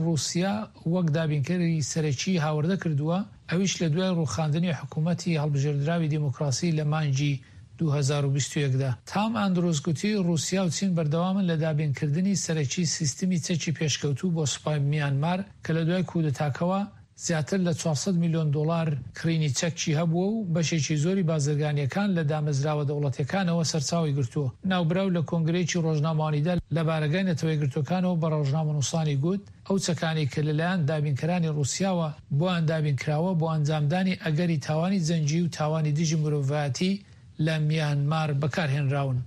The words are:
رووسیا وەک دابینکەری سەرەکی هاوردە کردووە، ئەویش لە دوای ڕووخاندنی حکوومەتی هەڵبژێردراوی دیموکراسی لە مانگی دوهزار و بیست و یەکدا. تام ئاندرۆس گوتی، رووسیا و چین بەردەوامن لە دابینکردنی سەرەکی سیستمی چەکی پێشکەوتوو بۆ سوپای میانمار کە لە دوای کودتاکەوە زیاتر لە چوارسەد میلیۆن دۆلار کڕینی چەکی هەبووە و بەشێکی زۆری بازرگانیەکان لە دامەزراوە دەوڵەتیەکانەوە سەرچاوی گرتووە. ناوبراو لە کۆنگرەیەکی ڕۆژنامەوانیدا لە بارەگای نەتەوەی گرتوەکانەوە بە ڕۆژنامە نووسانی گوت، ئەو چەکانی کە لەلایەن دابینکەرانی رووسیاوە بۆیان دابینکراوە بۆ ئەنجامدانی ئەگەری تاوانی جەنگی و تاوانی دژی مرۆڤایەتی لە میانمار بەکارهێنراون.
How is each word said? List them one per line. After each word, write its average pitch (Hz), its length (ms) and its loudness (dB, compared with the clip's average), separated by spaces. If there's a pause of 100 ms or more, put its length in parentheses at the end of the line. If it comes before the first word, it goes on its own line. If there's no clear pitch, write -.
رووسیا 170 480 0 (400)
وەک 180 140 2 (100)
دابینکەری 160 720 0
سەرەکی 156 520 0
هاوردە 156 400 2
کردووە، 160 360 0 (300)
ئەویش 180 320 2
لە 170 120 0
دوای 185 240 2
ڕووخاندنی 160 600 0
حکوومەتی 165 640 -2
هەڵبژێردراوی 147 720 0
دیموکراسی 147 640 0
لە 151 160 0
مانگی 147 400 0 (460)
دوهزار 147 460 2
و 139 100 2
بیست 143 220 -2
و - 80 0
یەکدا. 131 260 2 (200)
تام 220 280 0
ئاندرۆس 175 460 2
گوتی، 202 280 0 (140)
رووسیا 175 380 0
و 170 100 2
چین 196 220 0
بەردەوامن 170 520 0
لە 165 140 2
دابینکردنی 156 800 0
سەرەکی 156 400 -2 (120)
سیستمی 175 500 -2
چەکی 170 340 -2
پێشکەوتوو 151 560 -2
بۆ 160 180 0
سوپای 151 260 -2
میانمار 147 600 0 (240)
کە - 120 -4
لە 165 120 2
دوای 180 220 2
کودتاکەوە 165 720 0 (440)
زیاتر 170 420 0
لە 170 120 2
چوارسەد 170 440 0
میلیۆن 160 320 2
دۆلار 160 340 0 (280)
کڕینی 160 420 0
چەکی 170 400 -2
هەبووە 175 340 2
و 226 200 -4
بەشێکی 156 500 0
زۆری 185 260 2
بازرگانیەکان 147 880 0
لە 165 140 0
دامەزراوە 151 580 0
دەوڵەتیەکانەوە 156 800 0
سەرچاوی 160 460 0
گرتووە. 139 320 -2 (220)
ناوبراو 180 460 2
لە 165 120 0
کۆنگرەیەکی 170 560 0
ڕۆژنامەوانیدا 156 680 0 (220)
لە 165 120 0
بارەگای 160 420 0
نەتەوەی 160 320 0
گرتوەکانەوە 175 600 0
بە 165 120 0
ڕۆژنامە 151 440 0
نووسانی 151 460 0
گوت، 190 180 0 (260)
ئەو 196 180 0
چەکانی 160 460 0
کە - 160 -2
لەلایەن 165 420 0
دابینکەرانی 160 680 0
رووسیاوە 170 520 0 (300)
بۆیان 175 320 2
دابینکراوە 156 680 0
بۆ 156 140 2
ئەنجامدانی 156 680 0
ئەگەری 165 340 0 (100)
تاوانی 170 400 0
جەنگی 160 340 0
و 175 60 0 (100)
تاوانی 156 400 0
دژی 160 260 0
مرۆڤایەتی 147 720 0 (520)
لە 160 100 0 (140)
میانمار 151 600 0 (120)
بەکارهێنراون. 139 840 0